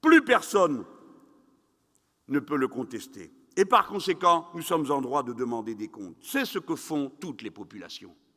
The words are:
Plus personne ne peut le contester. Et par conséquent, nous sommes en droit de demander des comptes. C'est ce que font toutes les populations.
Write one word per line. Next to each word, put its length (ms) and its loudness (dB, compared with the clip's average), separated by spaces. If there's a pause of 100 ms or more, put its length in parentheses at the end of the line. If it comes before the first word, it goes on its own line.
Plus 220 8
personne 600 2 (1400)
ne 100 0
peut 180 -2
le 120 2
contester. 640 -10 (240)
Et 80 4
par 220 4
conséquent, 680 0
nous 80 -10
sommes 280 -2
en 100 2
droit 220 -2
de 100 -6
demander 420 -6
des 140 -10
comptes. 340 -14
C'est 220 -4
ce 140 -6
que 180 -6
font 340 -6 (100)
toutes 220 -12
les 80 -10
populations. 640 -18 (220)